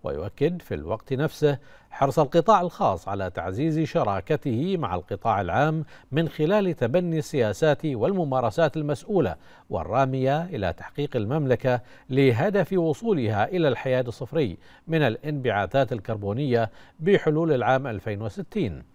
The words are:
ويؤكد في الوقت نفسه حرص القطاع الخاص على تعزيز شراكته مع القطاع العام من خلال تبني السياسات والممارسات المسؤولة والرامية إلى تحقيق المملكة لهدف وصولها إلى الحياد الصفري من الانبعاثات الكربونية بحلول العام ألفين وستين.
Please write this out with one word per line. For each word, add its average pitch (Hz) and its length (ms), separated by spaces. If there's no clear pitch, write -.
ويؤكد 104 580
في - 120
الوقت 87 400
نفسه 143 440
حرص 139 280
القطاع 170 420
الخاص 139 460
على 98 220
تعزيز 120 500
شراكته 147 960
مع 98 180
القطاع 101 460
العام 143 440
من 156 180
خلال 185 460
تبني 160 420
السياسات 143 680
والممارسات 143 920
المسؤولة 147 580
والرامية 131 760
إلى 113 300
تحقيق - 420
المملكة 123 680
لهدف 139 640
وصولها 151 720
إلى 170 220
الحياد 127 400
الصفري 120 500
من 160 140
الانبعاثات 123 920
الكربونية 113 800
بحلول 160 520
العام 131 360
ألفين 104 340
وستين. 110 600